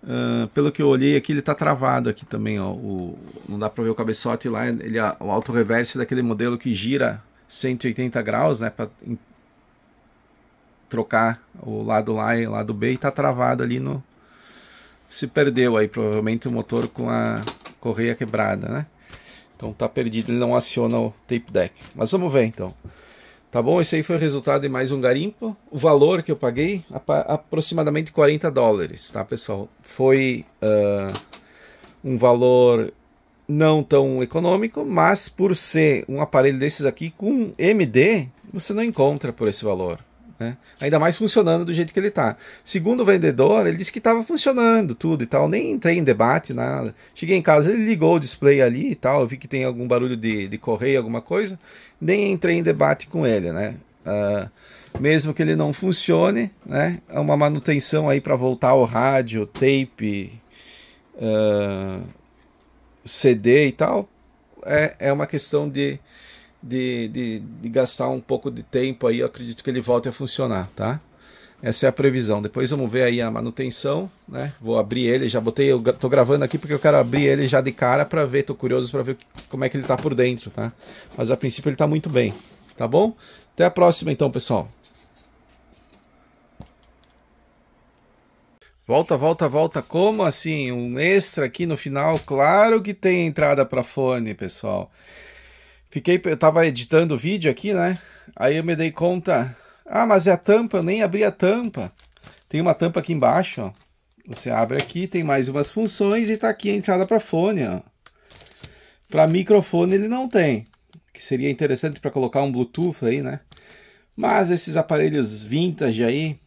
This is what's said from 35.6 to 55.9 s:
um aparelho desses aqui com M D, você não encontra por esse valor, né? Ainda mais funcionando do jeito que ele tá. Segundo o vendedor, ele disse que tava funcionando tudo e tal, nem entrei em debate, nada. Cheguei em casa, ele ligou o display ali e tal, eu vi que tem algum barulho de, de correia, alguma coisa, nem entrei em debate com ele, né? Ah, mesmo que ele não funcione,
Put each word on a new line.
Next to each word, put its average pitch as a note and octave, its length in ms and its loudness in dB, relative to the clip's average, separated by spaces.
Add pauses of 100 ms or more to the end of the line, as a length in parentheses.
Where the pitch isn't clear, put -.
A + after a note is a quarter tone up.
um C3+ 140 -6
aparelho C#3 380 4
desses C#3+ 260 -2
aqui D3+ 260 -2
com A3 460 -2
M F#3+ 300 2
D, C3+ 420 4 (240)
você F#3+ 220 -6
não G#3+ 100 -2
encontra C#3+ 480 0
por A2+ 160 -2
esse G2+ 160 -6
valor, F#2 340 -2 (400)
né? A#2 200 -8 (200)
Ainda D3 200 0
mais D#3+ 180 2
funcionando F3 480 2
do E3+ 80 -6
jeito E3 220 -2
que - 40 0
ele G3+ 120 0
tá. B2 260 0 (260)
Segundo G3+ 380 0
o A3 60 2
vendedor, F#3 600 4
ele E3 120 0
disse F#3 120 -4
que A3 120 -10
tava A3+ 200 2
funcionando A3+ 720 2
tudo D#3 300 -2
e - 20 -10
tal, C#3 220 2
nem A#3+ 240 -2
entrei F3 240 0
em E3+ 80 0
debate, B2 480 2
nada. B2 420 -4 (200)
Cheguei F3+ 240 0
em E3+ 40 -2
casa, D#3 300 6
ele A3 140 0
ligou E3+ 300 4
o D#3+ 40 2
display C#3 400 4
ali C3 300 2
e G3+ 40 -2
tal, C3+ 280 0
eu B2 40 0
vi B2+ 120 -8
que C3+ 100 -20
tem C3 160 -4
algum B2 240 -6
barulho B2 280 0
de, A2 300 -4
de G2+ 120 -10
correia, B2 400 0
alguma A#2 240 -4
coisa, F#3+ 360 -4 (400)
nem G3 320 0
entrei E3+ 280 0
em E3+ 40 -2
debate D3+ 440 0
com D#3+ 200 -2
ele, G2 240 0
né? G2 260 -6 (280)
Ah, G2+ 460 -4 (500)
mesmo D3+ 320 2
que - 80 -4
ele D#3+ 160 2
não D3+ 160 0
funcione, F#3 800 0 (160)